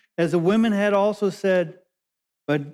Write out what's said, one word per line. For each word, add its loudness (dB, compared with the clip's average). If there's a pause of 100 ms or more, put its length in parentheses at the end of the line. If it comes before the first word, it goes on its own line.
(180)
as 0
the 2
women 2
had 0
also 0
said, -2 (680)
but -2 (120)